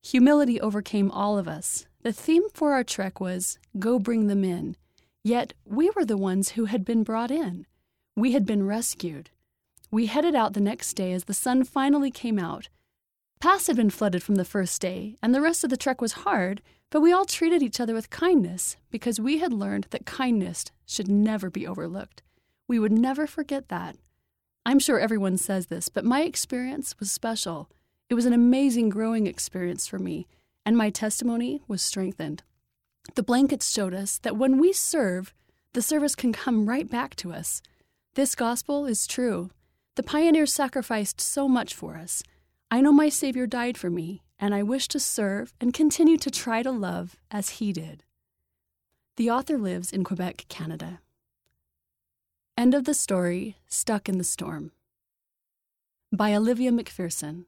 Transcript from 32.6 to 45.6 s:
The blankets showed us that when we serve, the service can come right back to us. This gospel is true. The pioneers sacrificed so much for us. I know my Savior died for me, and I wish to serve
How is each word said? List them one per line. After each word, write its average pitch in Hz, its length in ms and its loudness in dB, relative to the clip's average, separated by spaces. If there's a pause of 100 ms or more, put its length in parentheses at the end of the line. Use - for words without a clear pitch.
The 233 80 0
blankets 262 480 2
showed 190 220 -2
us 196 260 -4
that 214 200 -4
when 262 200 4
we 349 140 6
serve, 190 640 -2 (400)
the 247 80 0
service 294 320 0
can 240 180 0
come 220 340 0
right 240 220 -2
back 147 280 -6
to 170 160 -10
us. - 280 -8 (540)
This 269 200 2
gospel 277 520 -2
is 220 200 -2
true. 190 440 -2 (460)
The 254 60 -2
pioneers 311 520 4
sacrificed 247 680 -2
so - 260 -2
much 254 280 2
for 165 220 -12
us. 165 260 -8 (480)
I 240 100 4
know 294 120 8
my 302 180 8
Savior 254 360 -2
died 240 300 -4
for 180 140 -6
me, 170 320 -6 (160)
and 202 160 0
I 202 80 0
wish 254 260 -2
to 294 100 -4
serve 208 600 -2